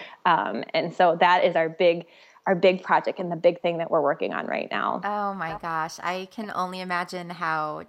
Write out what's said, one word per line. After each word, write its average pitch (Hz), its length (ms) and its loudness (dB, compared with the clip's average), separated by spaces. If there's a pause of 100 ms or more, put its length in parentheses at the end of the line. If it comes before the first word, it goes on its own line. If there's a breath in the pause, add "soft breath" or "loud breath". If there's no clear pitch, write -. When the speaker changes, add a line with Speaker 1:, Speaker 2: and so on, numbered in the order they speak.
(240 loud breath)
Speaker 1:
Um, 120 480 0
and 165 220 -2
so 175 260 4
that 180 240 6
is 170 120 4
our 165 120 2
big, 170 380 2 (400 soft breath)
our 190 80 2
big 185 280 4
project - 360 0
and 180 120 -4
the 170 60 -4
big 170 240 4
thing 170 160 0
that 165 140 -4
we're 165 100 4
working 139 320 0
on - 140 -6
right - 240 -4
now. - 340 -2
Speaker 2:
Oh 202 300 -4
my 165 260 -8
gosh. 165 420 -4
I 185 280 -6
can 208 240 -10
only 185 260 -4
imagine 180 480 -6
how 160 600 -4